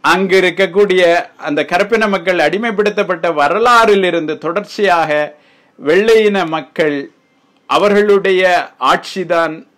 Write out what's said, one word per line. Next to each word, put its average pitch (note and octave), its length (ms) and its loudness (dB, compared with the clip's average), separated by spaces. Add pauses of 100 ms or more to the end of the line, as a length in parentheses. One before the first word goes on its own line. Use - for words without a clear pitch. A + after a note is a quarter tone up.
அங்கு F3+ 400 2
இருக்கக்கூடிய F3+ 840 2 (120)
அந்த D3+ 260 -4
கருப்பின G#3 440 -2
மக்கள் F#3 300 -2
அடிமைப்படுத்தப்பட்ட F#3 920 -2
வரலாறிலிருந்து F3+ 1040 2
தொடர்ச்சியாக E3+ 960 -2 (500)
வெள்ளையின G3+ 600 2
மக்கள் D#3 680 -4 (540)
அவர்களுடைய F#3 1040 2 (100)
ஆட்சிதான் E3 880 -4 (100)